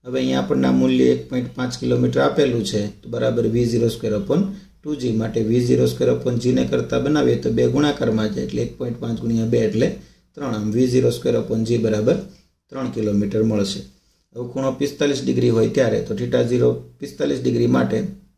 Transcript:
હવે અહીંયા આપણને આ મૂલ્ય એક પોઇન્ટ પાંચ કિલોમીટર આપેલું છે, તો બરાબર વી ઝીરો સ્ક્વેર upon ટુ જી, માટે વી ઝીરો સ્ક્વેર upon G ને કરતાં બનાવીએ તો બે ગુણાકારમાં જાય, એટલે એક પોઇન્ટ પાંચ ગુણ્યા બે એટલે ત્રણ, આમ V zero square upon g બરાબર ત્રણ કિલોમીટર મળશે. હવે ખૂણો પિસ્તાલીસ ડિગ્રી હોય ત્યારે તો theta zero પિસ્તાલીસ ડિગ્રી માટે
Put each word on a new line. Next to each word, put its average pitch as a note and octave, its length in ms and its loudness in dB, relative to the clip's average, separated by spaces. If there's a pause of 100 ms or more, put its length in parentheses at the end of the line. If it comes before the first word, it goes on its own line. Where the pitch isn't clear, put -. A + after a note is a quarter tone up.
હવે B2+ 120 -4
અહીંયા C3 240 0
આપણને C3 260 0
આ - 20 2
મૂલ્ય C3 340 4
એક B2+ 240 4
પોઇન્ટ B2+ 260 -4
પાંચ B2+ 240 -4
કિલોમીટર B2 420 0
આપેલું C#3 440 2
છે, G#2 220 -2
તો - 220 -14
બરાબર A#2 380 0
વી A#2 200 2
ઝીરો A#2 220 2
સ્ક્વેર A2 320 -2
upon C#3+ 200 0 (420)
ટુ D3+ 120 -10
જી, B2 180 -4
માટે A2+ 300 -2
વી A2+ 240 2
ઝીરો B2 200 4
સ્ક્વેર B2 280 0
upon B2 280 -2
G - 100 -8
ને B2+ 120 2
કરતાં B2 400 -2
બનાવીએ C3+ 320 2
તો - 160 -2
બે A#2+ 140 2
ગુણાકારમાં B2 680 0
જાય, - 100 -4
એટલે - 180 -4
એક A#2 160 -6
પોઇન્ટ A#2+ 220 -6
પાંચ A2+ 200 -4
ગુણ્યા A2+ 260 0
બે A#2+ 120 2
એટલે A2+ 300 2 (480)
ત્રણ, C3+ 180 -6
આમ G#2+ 160 -4
V B2 220 2
zero B2 180 4
square B2 240 0
upon A2+ 300 -2
g A2 140 -4
બરાબર A2 380 2 (560)
ત્રણ C3 180 -6
કિલોમીટર G#2 520 0
મળશે. G#2 380 0 (560)
હવે A#2+ 120 -8
ખૂણો C3 240 -2
પિસ્તાલીસ C#3+ 500 -2
ડિગ્રી B2 280 2
હોય A2+ 180 4
ત્યારે A2 320 2
તો A2+ 140 -6
theta A#2+ 340 0
zero B2 200 2 (300)
પિસ્તાલીસ C#3+ 440 -4
ડિગ્રી A#2+ 240 0
માટે B2 320 2 (400)